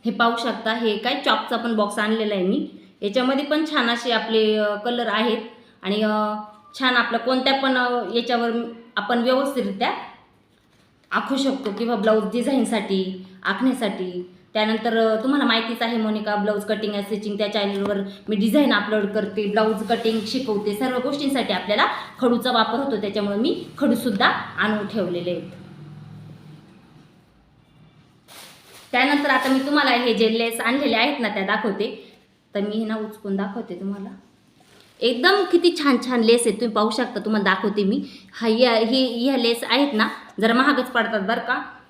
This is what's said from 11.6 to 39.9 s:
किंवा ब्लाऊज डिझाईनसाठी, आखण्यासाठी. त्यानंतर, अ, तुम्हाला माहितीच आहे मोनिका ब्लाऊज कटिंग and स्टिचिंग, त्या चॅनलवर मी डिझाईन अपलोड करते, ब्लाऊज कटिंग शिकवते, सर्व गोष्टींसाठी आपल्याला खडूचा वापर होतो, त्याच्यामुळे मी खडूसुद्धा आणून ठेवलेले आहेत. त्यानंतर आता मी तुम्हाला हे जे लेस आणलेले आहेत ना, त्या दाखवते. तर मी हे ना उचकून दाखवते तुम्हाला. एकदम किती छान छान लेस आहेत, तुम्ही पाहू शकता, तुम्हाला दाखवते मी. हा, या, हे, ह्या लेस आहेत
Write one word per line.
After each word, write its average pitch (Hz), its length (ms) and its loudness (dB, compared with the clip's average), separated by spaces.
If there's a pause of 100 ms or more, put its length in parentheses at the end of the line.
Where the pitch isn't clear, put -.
किंवा 233 240 -2
ब्लाऊज 214 280 4
डिझाईनसाठी, 214 1000 0 (160)
आखण्यासाठी. 190 880 -2 (240)
त्यानंतर, 220 440 0
अ, 220 240 2
तुम्हाला 269 220 0
माहितीच 226 380 0
आहे 233 140 -2
मोनिका 214 380 -2
ब्लाऊज 208 300 0
कटिंग 214 280 -4
and 202 100 -4
स्टिचिंग, 202 360 -4
त्या 208 140 -2
चॅनलवर 202 460 -2 (300)
मी 214 80 0
डिझाईन 226 380 4
अपलोड 208 320 0
करते, 202 400 -2
ब्लाऊज 214 420 2
कटिंग 226 380 0
शिकवते, 208 480 -2
सर्व 247 240 -2
गोष्टींसाठी 269 540 0
आपल्याला 208 340 0 (340)
खडूचा 247 320 2
वापर 226 260 2
होतो, 277 180 -2
त्याच्यामुळे 202 400 -2
मी 233 280 0 (140)
खडूसुद्धा 240 480 0 (320)
आणून 208 280 0
ठेवलेले 175 440 -4
आहेत. 160 120 -4 (3500)
त्यानंतर 285 380 2
आता 262 220 2
मी 269 60 4
तुम्हाला 277 320 2
हे 240 240 2
जे 220 240 2
लेस 226 220 -2
आणलेले 233 360 2
आहेत 277 240 0
ना, 220 80 0
त्या 202 140 -4
दाखवते. 202 720 -2 (400)
तर 202 60 -2
मी 208 160 -4
हे 220 80 -2
ना 220 120 -4
उचकून 208 400 -6
दाखवते 196 440 -6
तुम्हाला. 196 280 -8 (920)
एकदम 294 520 4
किती 339 240 4
छान 285 200 4 (100)
छान 247 140 0
लेस 233 260 6
आहेत, 208 140 0
तुम्ही 226 140 -2
पाहू 214 160 2
शकता, 233 280 -4
तुम्हाला 208 260 0
दाखवते 196 400 2
मी. 254 200 0 (360)
हा, 226 80 0
या, 233 240 4
हे, 233 340 2
ह्या 240 300 0
लेस 233 340 0
आहेत 277 220 2